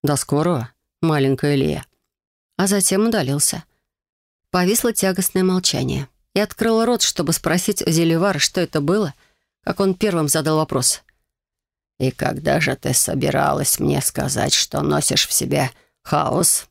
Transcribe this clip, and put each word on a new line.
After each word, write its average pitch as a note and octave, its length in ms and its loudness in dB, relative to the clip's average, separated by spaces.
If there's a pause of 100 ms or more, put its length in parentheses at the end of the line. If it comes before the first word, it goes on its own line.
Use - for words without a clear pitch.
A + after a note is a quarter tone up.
До C#3+ 140 0
скорого, C#3+ 540 -2 (320)
маленькая C#3+ 520 2
Лия». C#3+ 320 -2 (680)
А F#3+ 100 2
затем G3 400 2
удалился. D3+ 580 0 (880)
Повисло G#3 420 2
тягостное F#3 520 0
молчание. C#3 640 -2 (260)
Я G3+ 100 2
открыла A3+ 420 0
рот, A#3+ 160 0
чтобы E3 300 -2
спросить F3 540 -2
у - 40 0
Зеливара, E3 480 2
что - 220 0
это D#3 200 -2
было, E3 340 0 (480)
как - 180 -4
он G3 140 2
первым F3+ 340 0
задал D#3 280 2
вопрос. - 460 0 (960)
«И C3 120 0
когда C#3 500 -2
же C#3 160 0
ты - 180 -4
собиралась C#3 840 0
мне C#3+ 220 2
сказать, C#3 540 -2
что - 260 -2
носишь D3 480 0
в - 40 -6
себе C#3 380 0 (320)
хаос?» - 680 0